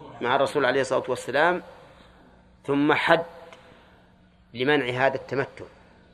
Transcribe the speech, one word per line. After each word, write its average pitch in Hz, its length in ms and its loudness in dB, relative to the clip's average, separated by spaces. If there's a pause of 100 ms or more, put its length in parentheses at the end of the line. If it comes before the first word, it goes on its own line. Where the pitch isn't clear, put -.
(220)
مع 123 140 0
الرسول 135 300 0
عليه 131 160 2
الصلاة 127 260 -2
والسلام، 151 560 0 (1000)
ثم 143 280 2
حد 160 320 2 (1300)
لمنع 131 320 2
هذا 127 300 2
التمتع، 123 500 -6 (480)